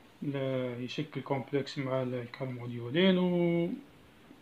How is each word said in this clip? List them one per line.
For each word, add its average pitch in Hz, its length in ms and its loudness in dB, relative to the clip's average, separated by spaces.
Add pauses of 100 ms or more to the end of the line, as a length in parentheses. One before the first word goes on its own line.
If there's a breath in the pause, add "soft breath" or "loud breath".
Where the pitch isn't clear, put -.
(240)
ل-، 131 600 -2
يشكل 139 380 -4
كومبلكس 135 560 -2
مع 131 240 0
الكالموديولين 123 1160 0
و، 175 520 4 (720)